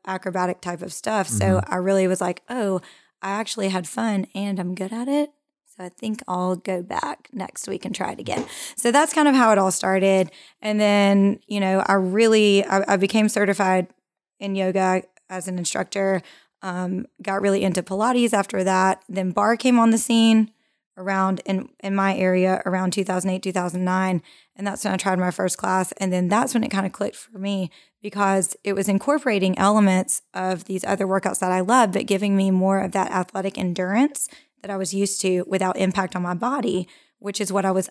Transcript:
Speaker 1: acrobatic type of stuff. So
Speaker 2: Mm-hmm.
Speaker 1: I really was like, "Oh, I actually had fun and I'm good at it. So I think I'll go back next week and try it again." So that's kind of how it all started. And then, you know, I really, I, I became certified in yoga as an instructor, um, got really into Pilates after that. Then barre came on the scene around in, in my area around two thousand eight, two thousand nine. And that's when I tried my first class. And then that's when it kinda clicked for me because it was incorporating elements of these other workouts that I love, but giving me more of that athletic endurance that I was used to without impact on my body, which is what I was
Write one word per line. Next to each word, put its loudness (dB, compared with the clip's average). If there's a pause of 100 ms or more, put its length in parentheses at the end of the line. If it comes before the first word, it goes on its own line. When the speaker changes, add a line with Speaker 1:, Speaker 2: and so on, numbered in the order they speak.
Speaker 1:
acrobatic -4
type -8
of -10
stuff. -2
So -2 (160)
Speaker 2:
Mm-hmm. -6
Speaker 1:
I 2
really 2
was 0
like, -4
"Oh, -2 (400)
I -6
actually -4
had -2
fun -2
and -4
I'm -6
good -8
at -6
it. 0 (460)
So -16
I -12
think -8
I'll -2
go -6
back -8
next -10
week -8
and -6
try -4
it -14
again." -6 (300)
So 0
that's 4
kind 4
of 6
how 6
it 4
all 2
started. 2 (320)
And 0
then, 4
you -4
know, 2
I 2
really, 4
I, 0
I 6
became 2
certified 2 (500)
in -8
yoga 0 (260)
as -10
an -6
instructor, -2 (400)
um, -6 (160)
got -4
really 2
into 0
Pilates 0
after 0
that. 2
Then -4
barre 2
came 4
on 6
the 4
scene 4 (460)
around -2
in, -4 (140)
in -6
my 2
area 2
around 0
two 0
thousand -2
eight, -4
two -6
thousand -2
nine. 0 (320)
And -12
that's -6
when -2
I 0
tried 0
my 0
first -4
class. 0
And -4
then 0
that's 0
when 0
it -4
kinda -2
clicked -6
for -20
me -4 (300)
because 0
it -4
was 0
incorporating 0
elements 2 (100)
of -4
these -6
other -2
workouts 0
that 0
I 2
love, 4
but -2
giving 0
me 2
more 2
of -4
that -2
athletic -4
endurance -2 (340)
that -10
I -6
was -4
used -2
to 2
without 0
impact -2
on -4
my -4
body, -2 (320)
which -8
is -4
what 0
I 2
was -2